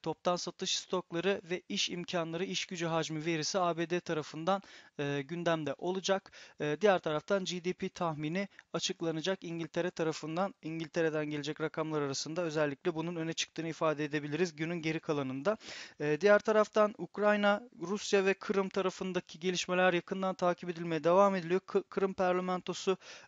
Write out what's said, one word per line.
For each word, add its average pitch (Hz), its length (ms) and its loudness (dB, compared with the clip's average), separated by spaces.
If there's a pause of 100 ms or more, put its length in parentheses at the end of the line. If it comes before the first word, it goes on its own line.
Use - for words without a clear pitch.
toptan 175 320 -2
satış - 420 -4
stokları 175 640 -2
ve 175 260 -4
iş 196 200 -2
imkanları, 170 560 -4
iş 190 200 -4
gücü 170 200 -6
hacmi 156 400 -2
verisi 165 340 0
A 170 180 2
B 165 120 -2
D 175 100 0
tarafından, 160 600 -2 (380)
e, 143 220 0
gündemde 160 560 0
olacak. 190 540 -2 (300)
E, 151 200 0
diğer 196 180 6
taraftan 170 460 -2
G 170 180 -6
D 180 100 0
P 190 160 -6
tahmini 165 580 -4 (260)
açıklanacak 165 680 -2
İngiltere 170 480 -4
tarafından. 160 680 -2
İngiltere'den 156 640 -2
gelecek 151 360 -6
rakamlar 156 400 -2
arasında 147 400 -4
özellikle 156 540 0
bunun 165 200 -4
öne 160 180 -4
çıktığını - 340 -6
ifade 151 380 0
edebiliriz 151 500 -2
günün 165 260 -2
geri 160 180 -2
kalanında. 143 580 -2 (420)
E, 151 220 0
diğer 202 180 8
taraftan 214 580 4
Ukrayna, 208 640 2 (200)
Rusya 196 440 2
ve 196 80 6
Kırım 190 360 0
tarafındaki 185 680 -2
gelişmeler 180 540 2
yakından 190 420 -2
takip 175 340 0
edilmeye 165 340 -4
devam 196 320 6
ediliyor. 175 240 0
Kı-, - 240 0
Kırım 190 300 -2
Parlamentosu, 185 840 0 (300)